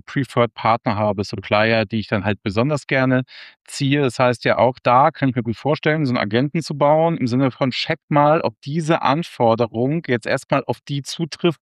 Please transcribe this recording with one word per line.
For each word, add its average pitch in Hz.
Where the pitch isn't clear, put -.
Preferred 123
Partner 117
habe, 104
Supplier, 107
die 113
ich 104
dann 104
halt 101
besonders 120
gerne 131
ziehe. 143
Das 131
heißt 123
ja, 120
auch 123
da 131
kann 139
ich 123
mir 127
gut 107
vorstellen, 151
so 127
einen 123
Agenten 123
zu 151
bauen, 156
im 131
Sinne 127
von, 127
"Check -
mal, 147
ob 113
diese 156
Anforderung 123
jetzt 123
erstmal 139
auf -
die 143
zutrifft, -